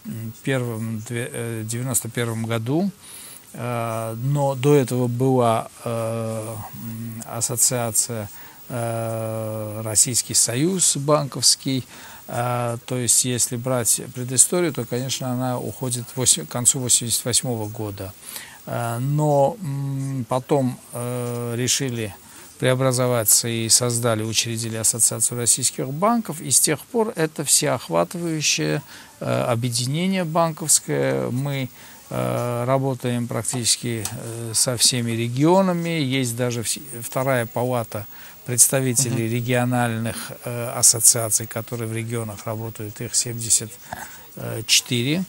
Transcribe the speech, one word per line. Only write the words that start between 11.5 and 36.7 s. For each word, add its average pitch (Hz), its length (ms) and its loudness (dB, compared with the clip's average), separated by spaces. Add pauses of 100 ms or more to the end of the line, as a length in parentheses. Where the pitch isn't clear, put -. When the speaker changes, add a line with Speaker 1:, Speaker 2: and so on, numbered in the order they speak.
Speaker 1:
Э, 120 460 0 (100)
то 127 100 -4
есть, 123 280 2
если 123 320 0
брать 123 460 0 (120)
предысторию, 131 600 2
то, 120 100 -4
конечно, 127 480 -4
она 127 260 0
уходит 123 540 -4
в - 60 -8
восемь-, 127 260 2
к - 60 -14
концу 123 280 2
восемьдесят 120 460 0
восьмого 117 440 0
года. 101 440 -6 (540)
Э, 117 320 -2
но, 143 640 4
м, 135 680 -4
потом, 131 500 2 (140)
э, 120 640 -4
решили 120 580 -2 (440)
преобразоваться 127 880 4
и 113 220 0
создали, 117 540 4
учредили 113 520 -2
Ассоциацию 117 640 2
российских 127 520 2
банков. 185 500 0
И 147 100 -6
с - 100 4
тех 156 200 2
пор 226 360 -2
это 160 280 0
всеохватывающее, 156 1400 0 (380)
э, 123 240 0
объединение 127 800 0
банковское. 151 1040 0
Мы, 135 400 -2 (400)
э, 120 560 -2
работаем 127 600 0
практически, 117 840 -2
э, 117 440 -8
со 123 220 2
всеми 117 360 2
регионами. 165 880 4
Есть 127 360 0
даже 120 260 0
вс-, - 180 -4 (220)